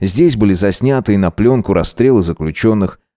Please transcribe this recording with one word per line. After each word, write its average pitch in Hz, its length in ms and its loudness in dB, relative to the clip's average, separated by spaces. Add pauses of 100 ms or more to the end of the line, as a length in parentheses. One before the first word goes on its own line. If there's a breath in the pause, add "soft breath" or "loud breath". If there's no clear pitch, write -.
Здесь 117 360 0
были 104 180 2
заснятые 104 640 0
на 92 120 0
плёнку 113 440 0
расстрелы 113 480 0
заключённых, 87 760 -2 (160)